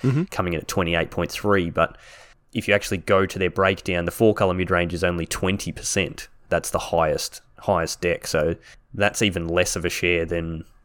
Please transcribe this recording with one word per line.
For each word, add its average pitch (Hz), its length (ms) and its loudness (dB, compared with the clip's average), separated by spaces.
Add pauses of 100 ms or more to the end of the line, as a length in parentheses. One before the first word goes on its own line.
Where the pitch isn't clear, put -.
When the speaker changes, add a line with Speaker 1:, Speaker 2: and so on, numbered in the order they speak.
Speaker 1:
Mm-hmm. 135 220 2
Speaker 2:
coming 90 280 -2
in 78 60 -2
at - 80 -8
twenty-eight 85 420 0
point 85 220 -4
three. 95 400 2
But - 260 0 (560)
if - 140 -4
you 101 80 6
actually 104 220 -2
go 95 280 2
to 95 140 -8
their 92 100 2
breakdown, 92 560 0
the 87 60 0
four 110 240 4
color 95 180 2
midrange 87 400 0
is 85 100 -2
only 87 220 0
twenty 92 460 -2
percent. - 560 -4 (220)
That's 85 200 0
the - 80 -2
highest, 80 640 0 (160)
highest 82 440 0
deck. 87 260 -2
So 82 280 0 (380)
that's - 300 0
even 87 260 0
less 87 260 2
of 85 80 -4
a 87 60 -2
share 87 340 0
than 82 400 -4 (220)